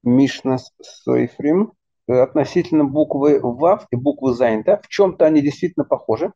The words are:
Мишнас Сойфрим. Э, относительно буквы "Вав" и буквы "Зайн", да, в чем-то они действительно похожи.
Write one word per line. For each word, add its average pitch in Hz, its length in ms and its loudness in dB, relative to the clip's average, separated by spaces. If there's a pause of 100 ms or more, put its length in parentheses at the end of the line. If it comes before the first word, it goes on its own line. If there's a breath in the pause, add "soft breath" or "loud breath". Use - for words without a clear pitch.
Мишнас 131 680 -2 (100)
Сойфрим. 135 920 -2 (340)
Э, 123 140 2
относительно 151 640 0
буквы 143 560 0
"Вав" 143 500 0
и 123 40 -4
буквы 131 380 -2
"Зайн", 117 300 0
да, 202 140 2
в - 100 -16
чем-то 185 380 0
они 156 160 4
действительно 165 440 -4
похожи. - 500 -4